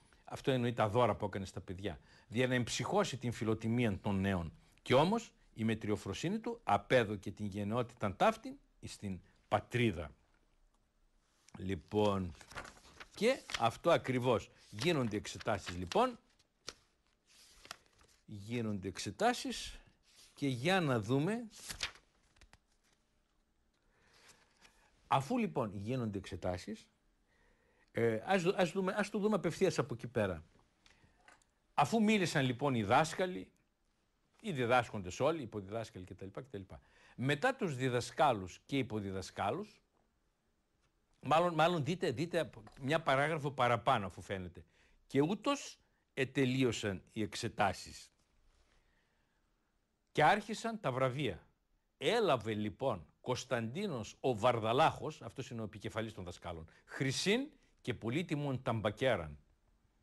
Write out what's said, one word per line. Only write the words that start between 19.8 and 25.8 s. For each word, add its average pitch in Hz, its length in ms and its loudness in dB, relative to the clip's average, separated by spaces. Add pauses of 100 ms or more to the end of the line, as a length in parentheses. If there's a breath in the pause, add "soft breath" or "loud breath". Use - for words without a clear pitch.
και - 140 -4
για 139 320 2
να 135 220 2
δούμε, 160 460 0 (3500 soft breath)
αφού 135 300 0
λοιπόν 156 380 -2
γίνονται 107 420 -4